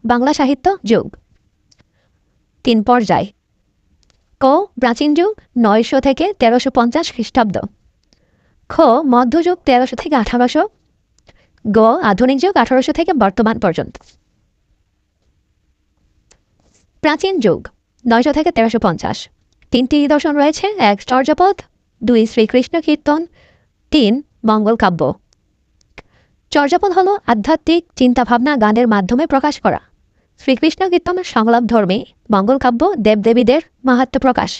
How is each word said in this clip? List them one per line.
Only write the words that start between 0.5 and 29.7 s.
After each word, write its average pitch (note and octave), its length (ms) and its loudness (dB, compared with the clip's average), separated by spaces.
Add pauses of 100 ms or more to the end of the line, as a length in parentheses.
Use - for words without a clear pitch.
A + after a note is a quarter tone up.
যুগ। G3 220 0 (1600)
তিন A3+ 180 2
পর্যায়। G3+ 440 0 (1120)
ক, - 40 -2 (360)
প্রাচীন B3+ 340 0
যুগ, F4+ 180 0 (260)
নয়শো A3+ 420 2
থেকে C#4 240 -2 (160)
তেরোশো B3 300 2
পঞ্চাশ B3+ 420 -2
খ্রিস্টাব্দ। A3 440 -4 (1120)
খ, - 40 -12 (400)
মধ্যযুগ, D#4 500 0
তেরোশো B3+ 320 0
থেকে D4+ 200 -6
আঠারোশো। B3 460 0 (1040)
গ, G#3+ 140 0 (240)
আধুনিক B3+ 360 0
যুগ, F#4+ 180 0
আঠারোশো C4 360 0
থেকে E4+ 200 -2
বর্তমান A3 520 0
পর্যন্ত। E3 300 -4 (3000)
প্রাচীন F#4+ 380 -2
যুগ, F#3 200 0 (440)
নয়শো B3 280 2
থেকে D#4 240 -2
তেরোশো A3+ 220 0
পঞ্চাশ। - 400 -4 (540)
তিনটি B3 260 0
নিদর্শন D4 380 0
রয়েছে, D4+ 300 0 (120)
এক G#3+ 200 2 (120)
চর্যাপদ, D4+ 440 0 (480)
দুই A3+ 240 2
শ্রীকৃষ্ণ A#3+ 540 0
কীর্তন, D4+ 400 -2 (720)
তিন A3+ 200 2 (320)
মঙ্গল G#3+ 320 2
কাব্য। F#3 240 0 (1500)
চর্যাপদ D#4 400 0
হলো F#4+ 200 2 (140)
আধ্যাত্মিক D#4+ 560 0 (140)
চিন্তাভাবনা B3 600 0
গানের G#3+ 320 2
মাধ্যমে A3 380 0
প্রকাশ C#4+ 280 -2 (100)
করা। F3+ 160 0 (600)